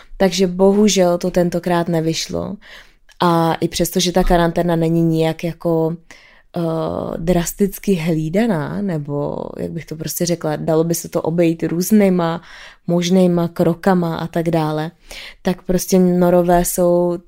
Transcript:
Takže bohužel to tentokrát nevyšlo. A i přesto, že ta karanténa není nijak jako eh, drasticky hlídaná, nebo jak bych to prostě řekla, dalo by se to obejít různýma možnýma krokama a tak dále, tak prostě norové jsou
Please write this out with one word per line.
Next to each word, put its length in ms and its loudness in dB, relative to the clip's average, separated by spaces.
Takže 300 2
bohužel 720 4
to 120 -2
tentokrát 580 0
nevyšlo. 680 -4
A 340 2
i 140 -2
přesto, 320 -2
že 120 -2
ta 120 2
karanténa 520 2
není 260 2
nijak 420 0
jako 520 -2
eh, 40 -4
drasticky 760 0
hlídaná, 880 -2
nebo 540 -4
jak 120 -6
bych 160 -10
to 100 -12
prostě 300 -6
řekla, 300 -2
dalo 280 0
by 100 0
se 140 -8
to 140 -4
obejít 400 0
různýma 800 2
možnýma 640 2
krokama 680 0
a 100 -6
tak 240 -4
dále, 400 -2
tak 200 -4
prostě 360 0
norové 640 4
jsou 640 0